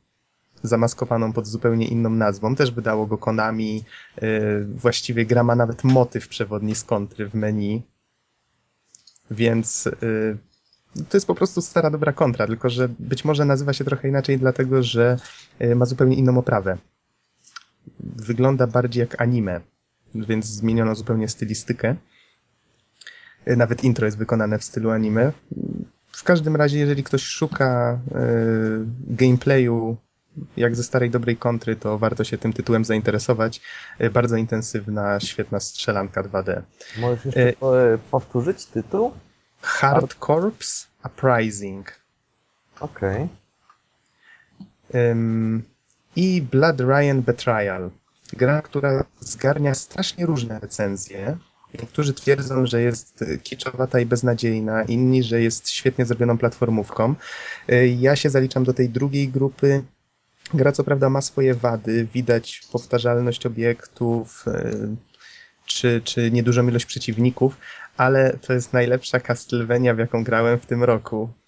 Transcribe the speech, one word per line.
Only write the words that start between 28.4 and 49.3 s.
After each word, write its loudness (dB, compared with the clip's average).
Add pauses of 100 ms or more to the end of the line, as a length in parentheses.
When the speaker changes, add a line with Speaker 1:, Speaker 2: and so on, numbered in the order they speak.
Speaker 1:
gameplayu 2 (600)
jak 2
ze -2
starej, 0
dobrej 0
kontry, -2
to -4
warto 0
się -6
tym -2
tytułem 0
zainteresować. 0 (380)
E, 0
bardzo 2
intensywna, -2
świetna -6
strzelanka -4
dwa -4
D. -4 (360)
Speaker 2:
Możesz -2
jeszcze 2
Speaker 1:
E, 2
Speaker 2:
po-, 0 (360)
powtórzyć -2
tytuł? -4 (500)
Speaker 1:
Hard 0
Speaker 2:
Hard- -16
Speaker 1:
Corps -2 (180)
Uprising. -2 (880)
Speaker 2:
Okej. -4 (1700)
Speaker 1:
Ym, 0 (540)
i 2
Blood 2
Ryan 4
Betrayal. 0 (420)
Gra, 0
która -2 (160)
zgarnia 0